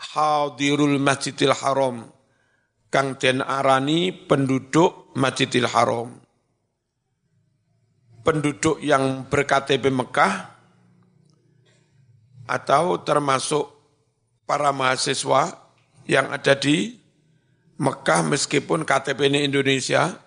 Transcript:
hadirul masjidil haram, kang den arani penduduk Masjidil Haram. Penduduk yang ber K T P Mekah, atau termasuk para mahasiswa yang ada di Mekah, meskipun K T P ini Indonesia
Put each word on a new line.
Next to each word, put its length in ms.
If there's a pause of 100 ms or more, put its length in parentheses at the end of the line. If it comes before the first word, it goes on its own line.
(160)
hadirul 800
masjidil 560
haram, 560 (800)
kang 320
den 240
arani 720
penduduk 960
Masjidil 560
Haram. 560 (2000)
Penduduk 560
yang 480
ber 160
K 200
T 160
P 80
Mekah, 680 (1900)
atau 560
termasuk 640 (800)
para 240
mahasiswa 800 (560)
yang 240
ada 240
di 400 (800)
Mekah, 480
meskipun 640
K 40 (120)
T 80
P 160
ini 160
Indonesia 720 (100)